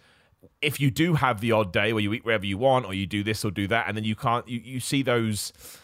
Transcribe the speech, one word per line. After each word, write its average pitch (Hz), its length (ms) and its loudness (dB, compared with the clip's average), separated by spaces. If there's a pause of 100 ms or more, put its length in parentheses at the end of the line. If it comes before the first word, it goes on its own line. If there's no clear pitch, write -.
(600)
if 143 200 -2
you 139 100 4
do 165 240 2
have 127 260 0
the 113 120 2
odd 107 200 2
day 110 200 2
where 107 100 2
you 101 100 0
eat 123 120 -6
wherever 110 220 0
you 98 120 -2
want 127 280 4
or 95 80 -6
you 95 120 -2
do 101 160 -2
this 107 220 -2
or 107 60 -2
do 98 180 -2
that, 113 200 0
and 104 80 -4
then 110 80 -4
you 107 120 -2
can't, 120 320 -2
you, 120 100 -6
you 123 220 -10
see 139 220 0
those, 117 500 0 (320)